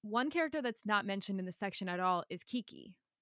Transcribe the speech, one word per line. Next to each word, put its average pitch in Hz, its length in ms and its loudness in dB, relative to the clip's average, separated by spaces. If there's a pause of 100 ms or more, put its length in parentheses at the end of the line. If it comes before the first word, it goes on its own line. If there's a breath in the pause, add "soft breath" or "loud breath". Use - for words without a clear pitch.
One 233 280 0
character 311 300 2
that's 240 240 -2
not 208 220 4
mentioned 196 320 -2
in 185 80 -2
the 180 60 -6
section 190 360 -4
at 180 120 0
all 185 280 4
is 175 140 -6
Kiki. - 540 -6 (260)